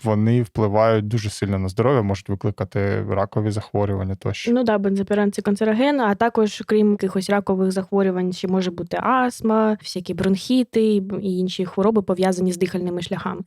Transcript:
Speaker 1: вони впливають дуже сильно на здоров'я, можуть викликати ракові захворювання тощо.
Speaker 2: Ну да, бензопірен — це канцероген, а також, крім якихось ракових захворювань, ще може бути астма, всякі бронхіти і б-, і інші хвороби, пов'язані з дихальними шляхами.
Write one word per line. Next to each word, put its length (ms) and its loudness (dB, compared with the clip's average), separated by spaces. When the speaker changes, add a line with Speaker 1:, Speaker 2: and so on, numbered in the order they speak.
Speaker 1:
вони 380 2
впливають 680 2
дуже 220 -2
сильно 300 -2
на 100 -2
здоров'я, 320 2
можуть 280 -4
викликати 800 -4
ракові 420 -2
захворювання 640 -2
тощо. 360 -4
Speaker 2:
Ну 120 2
да, 140 2
бензопірен — 540 0
це 100 -6
канцероген, 600 0
а 140 2
також, 500 0
крім 260 4
якихось 380 -2
ракових 420 0
захворювань, 640 0
ще 140 -6
може 240 0
бути 300 -6
астма, 800 2
всякі 320 -8
бронхіти 800 2
і 80 2
б-, 200 -6
і 160 -2
інші 280 -2
хвороби, 360 2
пов'язані 500 0
з 60 -6
дихальними 440 -4
шляхами. 460 -6